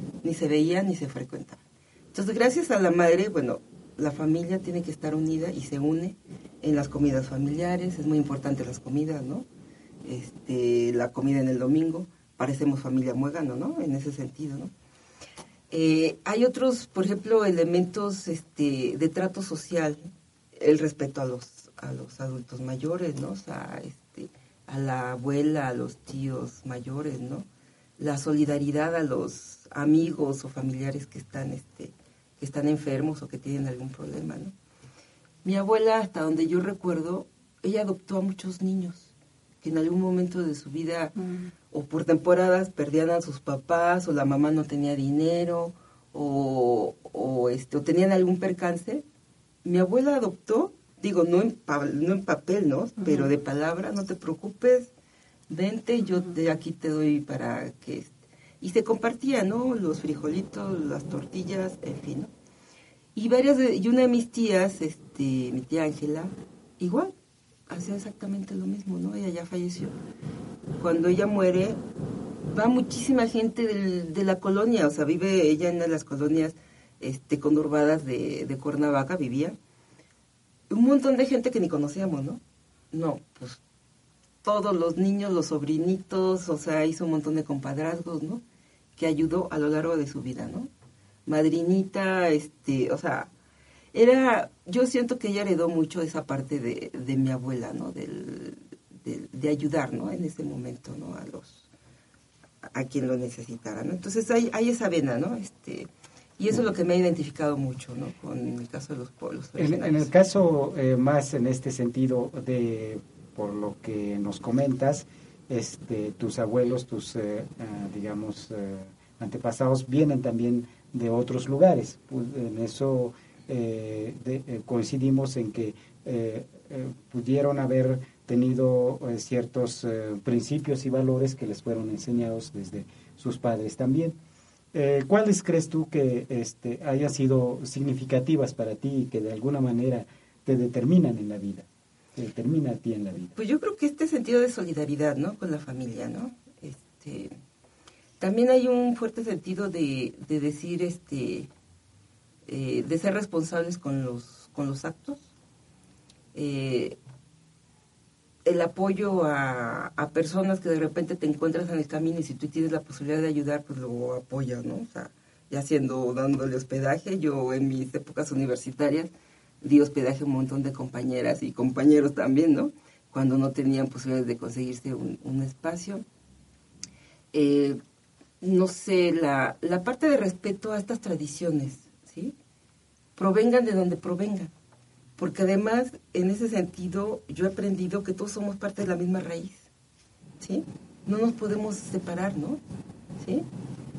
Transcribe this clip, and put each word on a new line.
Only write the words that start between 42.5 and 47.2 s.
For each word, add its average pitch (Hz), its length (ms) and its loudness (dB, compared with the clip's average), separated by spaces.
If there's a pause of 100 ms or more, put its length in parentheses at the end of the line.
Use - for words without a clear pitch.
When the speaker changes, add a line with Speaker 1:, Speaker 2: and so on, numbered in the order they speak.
Speaker 1:
perdían 156 400 2
a 170 120 2
sus 151 200 -10
papás 170 640 2
o 160 60 0
la 143 100 2
mamá 139 280 4
no 156 120 4
tenía 143 320 -2
dinero 170 800 2 (400)
o, 135 840 2 (160)
o, 127 380 0